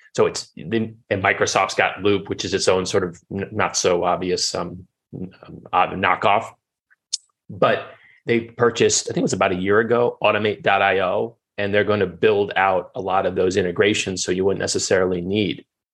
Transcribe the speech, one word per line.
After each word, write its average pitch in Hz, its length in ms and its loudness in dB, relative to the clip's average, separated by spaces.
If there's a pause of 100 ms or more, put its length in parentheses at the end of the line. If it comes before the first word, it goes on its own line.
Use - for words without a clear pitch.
(160)
So 110 120 4
it's, - 280 -10
then, 110 420 -6 (120)
and 98 120 -2
Microsoft's 98 520 0
got 95 280 0
Loop, 98 280 0
which - 160 -6
is 90 80 -4
its 92 160 0
own 92 160 2
sort 95 180 -2
of 87 160 -8 (140)
n-, 98 180 -6
not 98 240 -2
so 90 300 0
obvious, 90 500 -2
um, 90 320 -8 (260)
n-, 90 180 -12 (140)
um, - 160 -18 (120)
uh, 92 140 4
knockoff. 98 640 0 (960)
But 104 420 -2 (340)
they 117 160 0
purchased, 113 680 0
I - 40 -6
think - 100 -2
it - 0 -
was - 100 -2
about 95 180 2
a 90 40 -2
year 98 240 2
ago, 117 420 0
Automate 107 400 0
dot 98 200 2
I 98 200 2
O, 107 360 -2 (200)
and 101 160 -2
they're 104 100 4
gonna 101 240 2
build 101 480 2
out 95 400 2
a - 60 -8
lot 95 240 0
of 92 100 -2
those 92 220 2
integrations, 98 640 0
so - 80 -2
you 92 140 0
wouldn't 98 160 0
necessarily 95 600 0
need 95 440 -2 (280)